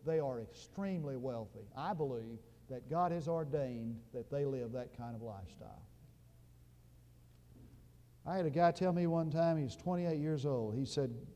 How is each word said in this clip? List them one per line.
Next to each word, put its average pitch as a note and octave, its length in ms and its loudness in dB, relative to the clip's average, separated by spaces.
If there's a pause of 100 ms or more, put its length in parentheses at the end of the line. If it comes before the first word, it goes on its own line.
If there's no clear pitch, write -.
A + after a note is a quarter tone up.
They D#3+ 140 4
are C3 220 0
extremely E3 760 -4
wealthy. A#2 500 -4 (100)
I D3+ 160 -2
believe A#2+ 460 -2 (300)
that B2+ 220 -8
God E3+ 220 4
has E3 160 -2
ordained C3 720 0 (120)
that A#2 180 -8
they C#3+ 140 0
live B2+ 280 -2
that B2 240 -6
kind A#2+ 180 -8
of A2+ 80 -10
lifestyle. G2 600 -12 (2500)
I F3 100 0
had F3+ 100 4
a D3+ 40 2
guy E3+ 220 8
tell F#3 200 4
me E3+ 140 4
one E3 240 4
time, E3 260 4
he D3+ 80 2
was A#2 120 -4
twenty-eight F3 420 0
years D3 280 0
old. A#2 280 2
He C3 100 0
said, B2+ 300 0 (220)